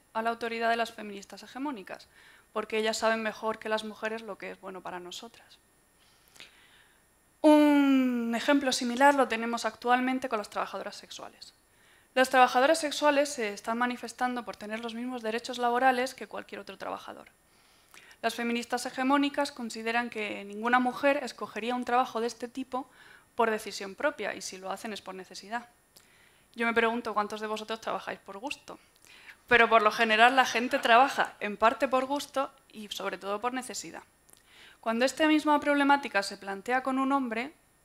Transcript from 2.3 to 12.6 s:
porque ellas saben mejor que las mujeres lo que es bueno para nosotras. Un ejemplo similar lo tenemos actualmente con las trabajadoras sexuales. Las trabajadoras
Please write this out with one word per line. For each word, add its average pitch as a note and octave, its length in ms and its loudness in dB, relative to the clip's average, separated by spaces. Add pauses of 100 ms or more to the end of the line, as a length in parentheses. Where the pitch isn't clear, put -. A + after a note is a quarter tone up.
porque G#3+ 240 -4
ellas A3 200 -2
saben A3+ 260 0
mejor A3 360 -6
que A3 100 -8
las G#3+ 140 -2
mujeres A3 380 -8
lo G#3 160 -12
que F#3 140 -12
es F#3+ 100 -18
bueno F#3 200 -14
para F3+ 180 -12
nosotras. - 580 -18 (1800)
Un C#4 920 6
ejemplo C#4+ 360 2
similar C4 440 4
lo C4 120 4
tenemos A3+ 380 -4
actualmente B3+ 640 0
con A#3 80 -2
las G#3 120 -6
trabajadoras G3 460 -8
sexuales. - 580 -18 (600)
Las B3+ 160 2
trabajadoras B3+ 500 6